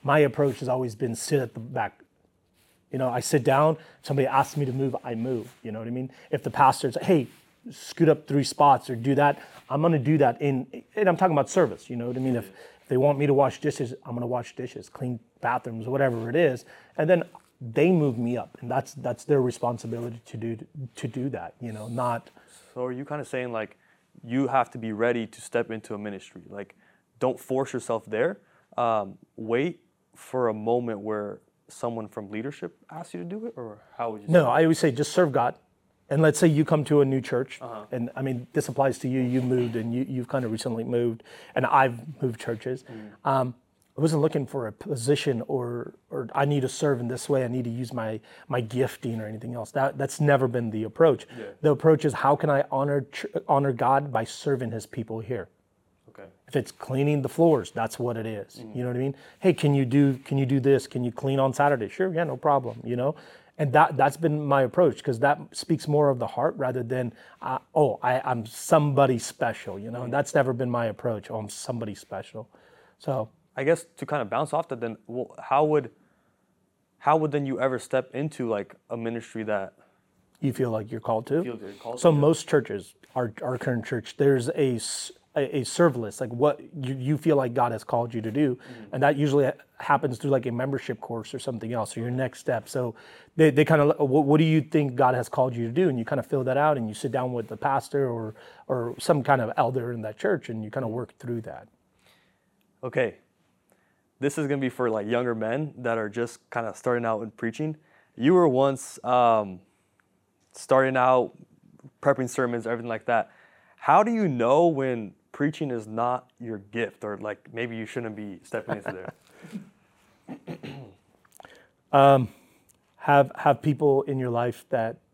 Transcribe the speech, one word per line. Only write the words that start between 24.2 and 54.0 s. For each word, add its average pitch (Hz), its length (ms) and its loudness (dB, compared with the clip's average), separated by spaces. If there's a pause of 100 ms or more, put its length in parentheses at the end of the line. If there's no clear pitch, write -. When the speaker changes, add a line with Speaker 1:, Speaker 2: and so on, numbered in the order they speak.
Speaker 2:
you 127 240 0
have 127 240 2
to 131 60 -12
be 113 140 -6
ready 117 340 2
to - 140 -18
step - 300 -4
into 110 240 -8
a 104 40 -8
ministry? 101 500 -12
Like, 101 260 -14 (460)
don't 127 180 0
force 131 340 -4
yourself 117 340 -4
there. 131 320 0 (380)
Um, 107 420 -2 (180)
wait 120 440 -2 (360)
for 127 320 -2
a 110 60 0
moment 113 460 -2
where 104 400 -6 (280)
someone 113 400 -8
from 104 220 -12
leadership 117 460 -10 (140)
asks 165 240 -16
you 175 60 -8
to 175 60 -10
do 214 200 -10
it, 233 100 -12
or 110 220 -14 (180)
how 117 140 -4
would 107 120 -10
you 104 60 -14
Speaker 1:
No, 165 160 6
Speaker 2:
say 127 60 2
Speaker 1:
I 143 140 4
always 160 160 4
say 160 100 4
just 131 220 -2
serve 175 200 4
God. 123 220 0 (560)
And 147 120 2
let's 151 180 4
say 180 80 8
you 156 160 4
come 151 220 2
to 147 160 6
a - 20 8
new 135 160 0
church, 127 420 -4
Speaker 2:
Uh-huh. 113 300 -12
Speaker 1:
and, 123 240 -4
I 131 60 -6
mean, 127 300 -6
this - 160 0
applies 135 300 0
to 135 100 -4
you. 127 120 0
You 127 200 2
moved, 123 360 0
and 117 180 -4
you, 127 140 -2
you've 127 200 -6
kinda 127 200 -2
recently 113 340 -4
moved, 120 400 -2 (320)
and 131 100 2
I've 131 560 2
moved 120 200 -4
churches. 123 440 -6
Speaker 2:
Mm. 107 460 -10
Speaker 1:
Um, 127 240 0 (420)
I - 40 -4
wasn't 156 220 2
looking 147 240 0
for 127 200 -6
a 107 60 -8
position 131 760 0
or, 120 460 -6 (180)
or 135 240 -6
I 139 120 2
need 147 160 2
to 127 60 0
serve 139 320 0
in 120 80 -4
this - 200 -6
way, 135 160 2
I 120 40 -4
need 123 160 -2
to 117 60 -6
use 120 220 -8
my, 113 260 -6 (300)
my 123 120 -2
gifting 120 600 -4
or 107 60 -8
anything 110 280 -10
else. 117 180 -10
That, 139 260 0
that's 135 220 -4
never 139 280 4
been 117 220 -2
the 107 140 -4
approach. 135 420 4 (120)
Speaker 2:
Yeah. 110 60 -10 (160)
Speaker 1:
The 156 120 2
approach 151 320 4
is, 143 100 2
how 139 200 4
can 147 160 -2
I 139 220 2
honor 143 300 0 (100)
ch-, - 140 -10 (200)
honor 139 260 2
God 135 400 2